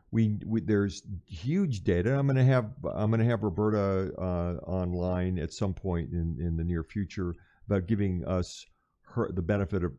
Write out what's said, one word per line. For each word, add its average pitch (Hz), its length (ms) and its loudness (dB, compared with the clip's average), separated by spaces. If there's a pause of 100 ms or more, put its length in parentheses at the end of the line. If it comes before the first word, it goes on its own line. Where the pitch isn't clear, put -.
(120)
We, 107 340 2
we, 110 160 0
there's 101 400 2 (240)
huge 123 580 -2
data. 98 320 2
I'm 139 120 2
gonna 131 180 4
have, 127 240 4 (240)
I'm 107 160 2
gonna 113 160 4
have 117 160 2
Roberta, 98 760 2
uh, 87 380 -2 (120)
online 90 720 0
at 82 120 -4
some 95 220 -2
point 85 380 -4
in, 85 280 -2
in 82 180 -2
the 82 60 -2
near 85 200 -2
future 92 500 -4 (340)
about 95 200 0
giving 98 380 0
us - 400 -2 (380)
her, - 300 -4
the 92 80 -2
benefit 98 420 0
of, 87 160 -2